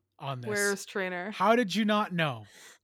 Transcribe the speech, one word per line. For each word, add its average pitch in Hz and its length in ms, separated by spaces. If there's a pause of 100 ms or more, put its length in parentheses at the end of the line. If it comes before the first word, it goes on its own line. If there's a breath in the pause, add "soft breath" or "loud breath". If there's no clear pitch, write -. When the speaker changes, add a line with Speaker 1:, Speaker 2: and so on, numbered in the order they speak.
(180)
Speaker 1:
on 135 220
this? 120 100
Speaker 2:
Where's 202 360
Trainer? 185 460
Speaker 1:
How 208 260
did 196 180
you 220 80
not 208 300
know? 139 320 (380 soft breath)